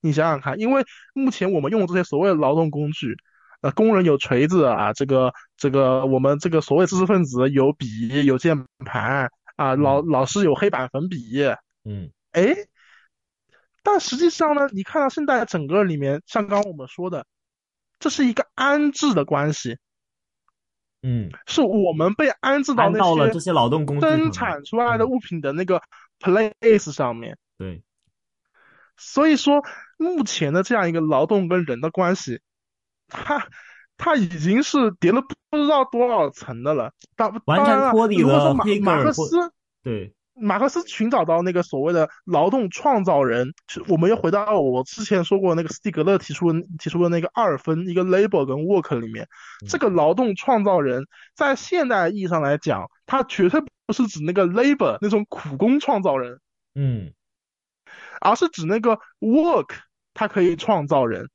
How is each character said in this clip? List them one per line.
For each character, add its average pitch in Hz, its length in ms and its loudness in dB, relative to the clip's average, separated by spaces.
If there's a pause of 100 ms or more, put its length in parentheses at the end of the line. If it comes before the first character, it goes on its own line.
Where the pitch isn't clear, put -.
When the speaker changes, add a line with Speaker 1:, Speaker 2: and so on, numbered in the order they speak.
Speaker 1:
你 160 120 0
想 156 160 0
想 151 100 -2
看， 139 220 -6
因 226 100 -2
为 269 140 2 (300)
目 269 160 0
前 190 200 -2
我 175 100 0
们 139 120 -2
用 220 80 0
的 190 60 0
这 175 80 -6
些 180 100 0
所 147 140 -4
谓 185 100 2
的 190 60 2
劳 151 200 2
动 160 160 0
工 147 220 -6
具， 117 240 -8 (460)
呃， 139 80 0
工 220 260 2
人 185 80 4
有 151 140 4
锤 131 280 2
子 165 200 4
啊， 107 260 0
这 139 140 -4
个， 131 260 2 (240)
这 143 140 -2
个 131 340 2
我 135 140 2
们 139 200 2
这 170 120 -2
个 160 100 2
所 143 160 0
谓 185 80 4
知 185 140 0
识 185 80 2
分 185 180 4
子 131 240 0
有 139 240 2
笔、 120 540 -2
有 131 100 4
键 147 300 0 (180)
盘 127 460 -4 (260)
啊， 135 200 0
老-， 143 260 2
Speaker 2:
嗯。 170 60 -4
Speaker 1:
老 131 180 2
师 202 180 -2
有 151 100 4
黑 202 140 0
板 123 220 -4
粉 156 180 -4
笔。 131 340 -6 (440)
Speaker 2:
嗯。 101 240 -10 (220)
Speaker 1:
诶， 214 220 2 (1300)
但 403 160 2
实 254 200 -6
际 339 100 4
上 311 260 0
呢， 285 180 0
你 196 100 -6
看 - 180 -4
到 277 80 2
现 294 180 -4
在 247 200 0
整 156 200 -4
个 190 180 2
里 170 120 -2
面， 139 300 -2
像 214 220 -2
刚 202 120 0
刚 208 100 -4
我 165 60 -14
们 131 100 -14
说 180 220 -10
的， 156 160 -8 (760)
这 302 120 -2
是 269 160 0
一 233 80 2
个 - 200 -2
安 285 380 2
置 285 220 0
的 151 100 2
关 147 300 -2
系。 120 240 -10 (1200)
Speaker 2:
嗯。 120 280 -4 (160)
Speaker 1:
是 - 160 0
我 190 320 2
们 160 180 0
被 294 160 0
安 277 340 -2
置 277 120 -2
到 220 160 2
那 214 80 0
些 - 0 -
Speaker 2:
安 - 20 2
到 175 140 4
了 151 160 4
这 165 100 -4
些 175 120 -4
劳 120 180 4
动 151 160 0
工 143 100 -4
具 143 60 0
上 320 80 2
面。 311 80 2
Speaker 1:
生 320 140 0
产 185 340 -6
出 220 100 -6
来 240 220 0
的 233 80 2
物 254 120 -2
品 175 220 -8
的 143 140 -4
那 175 100 -2
个 180 160 0 (400)
place 214 720 2
上 123 240 -2
面。 117 220 -16 (200)
Speaker 2:
嗯。 92 220 -12
对。 - 20 -20 (1120)
Speaker 1:
所 - 300 0
以 311 80 6
说， 285 260 2 (360)
目 330 260 -2
前 156 300 -4
的 180 100 2
这 190 140 -2
样 185 120 0
一 170 40 -2
个 165 80 -2
劳 156 260 2
动 190 220 0
跟 180 160 0
人 123 160 -6
的 156 100 -4
关 180 240 0
系， 131 260 -8 (680)
它， - 360 -6 (520)
它 330 180 -2
已 208 140 0
经 180 340 0
是 247 380 2
叠 170 100 4
了 233 100 2
不 - 380 -8
知 294 80 2
道 285 180 2
多 247 220 0
少 185 240 0
层 120 320 -14
的 143 120 0
了。 117 180 -4 (240)
当-， 220 280 -4
Speaker 2:
完 170 200 4
全 269 260 4
脱 226 160 4
离 202 160 2
了 139 60 4
Speaker 1:
当 139 100 6
然 143 80 4
了， 139 80 4
如 - 0 -
果 - 0 -
说 - 0 -
马-， - 100 0
Speaker 2:
黑 208 140 2
格 196 140 2
尔 160 60 4
或- 139 40 2
Speaker 1:
马 - 20 2
克 302 80 2
思， 339 400 -2 (300)
Speaker 2:
对。 104 320 -8 (220)
Speaker 1:
马 208 240 0
克 269 80 2
思 339 180 -4
寻 220 240 -4
找 226 140 2
到 165 180 2
那 180 100 -2
个 175 120 0
所 139 160 -6
谓 156 120 0
的 160 160 2 (160)
劳 170 260 2
动 220 200 0
创 247 320 0
造 156 220 2
人， 127 280 0 (140)
其-， - 140 -12 (120)
我 170 40 4
们 165 120 4
又 220 60 4
回 185 160 0
到 208 300 0
我 131 240 0
之 220 200 -12
前 190 200 0
说 196 160 0
过 180 160 0
那 170 80 -2
个 160 60 -10
斯 - 120 -16
蒂 214 80 -4
格 156 140 -2
勒 190 120 2
提 185 160 -6
出 170 200 0
的， 165 80 0 (180)
提 - 100 -8
出 170 140 -2
的 175 60 2
那 170 120 0
个 170 140 -4
二 190 240 0
分， 165 300 -4
一 170 60 -6
个 180 100 0
labor 185 420 2
跟 131 120 -4
work 170 420 0
里 113 120 -10
面， 110 120 -12 (400)
Speaker 2:
嗯。 - 20 -14
Speaker 1:
这 101 100 -6
个 247 140 0
劳 165 240 2
动 214 220 0
创 233 260 0
造 190 180 2
人， 131 240 -2 (300)
在 277 220 0
现 320 320 -2
代 196 220 0
意 208 100 -6
义 185 80 -4
上 165 120 0
来 143 180 0
讲， 101 300 -4 (180)
它 269 180 0
绝 185 240 0
对 302 120 2 (260)
不 226 60 -6
是 240 140 0
指 170 160 -10
那 160 100 -4
个 185 140 2
labor， 220 540 0
那 208 80 -2
种 208 200 0
苦 - 280 -12
工 240 240 2
创 240 200 -2
造 170 160 0
人。 123 220 -8 (380)
Speaker 2:
嗯。 120 360 -4 (1080)
Speaker 1:
而 208 140 2
是 330 140 0
指 175 160 -8
那 190 140 0
个 226 200 0 (220)
work， 254 480 2 (460)
它 214 120 -4
可 208 140 -2
以 175 160 2
创 165 300 -2
造 139 180 2
人。 104 300 -6